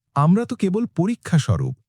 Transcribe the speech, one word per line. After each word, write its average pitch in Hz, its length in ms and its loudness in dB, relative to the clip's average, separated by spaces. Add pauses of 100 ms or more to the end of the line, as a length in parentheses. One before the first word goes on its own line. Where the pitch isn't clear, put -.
(160)
'আমরা 175 300 2
তো 240 100 -8
কেবল 202 300 -2
পরীক্ষা 180 540 -2
স্বরূপ, 82 380 -2 (120)